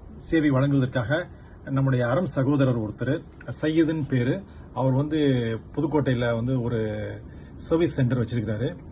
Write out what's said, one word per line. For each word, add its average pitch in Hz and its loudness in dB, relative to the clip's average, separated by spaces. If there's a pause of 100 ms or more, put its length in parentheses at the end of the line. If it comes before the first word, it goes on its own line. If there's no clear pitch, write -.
(160)
சேவை 151 2
வழங்குவதற்காக 135 2 (380)
நம்முடைய 135 2
அறம் 165 2
சகோதரர் 135 2
ஒருத்தர், 127 -4 (380)
சையதுன்னு 156 2
பேரு, 139 0 (320)
அவர் 131 2
வந்து 147 0 (580)
புதுக்கோட்டையில 135 0
வந்து 123 0
ஒரு 107 -4 (440)
சர்வீஸ் 160 2
சென்டர் 127 2
வச்சிருக்கிறாரு. 117 -2 (160)